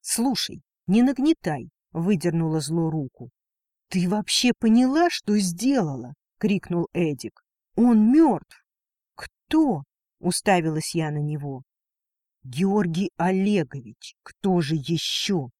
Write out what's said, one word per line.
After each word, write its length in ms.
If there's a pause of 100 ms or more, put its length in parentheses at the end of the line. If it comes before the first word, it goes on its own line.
«Слушай, 600 (240)
не 160
нагнетай!» — 680 (240)
выдернула 680
зло 280
руку. 420 (580)
«Ты 200
вообще 500
поняла, 520
что 260
сделала?» — 760 (240)
крикнул 560
Эдик. 480 (340)
«Он 340
мёртв!» 540 (500)
«Кто?» — 720 (340)
уставилась 760
я 160
на 80
него. 440 (840)
«Георгий 760
Олегович, 1040
кто 400
же 140
ещё?» 840